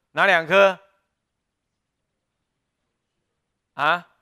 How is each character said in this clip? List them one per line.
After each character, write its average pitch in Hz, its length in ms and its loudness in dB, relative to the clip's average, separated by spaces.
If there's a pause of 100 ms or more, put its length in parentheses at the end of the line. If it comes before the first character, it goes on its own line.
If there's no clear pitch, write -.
(100)
哪 165 140 -2
两 170 200 0
科？ 190 320 2 (3000)
啊？ 160 340 -4 (120)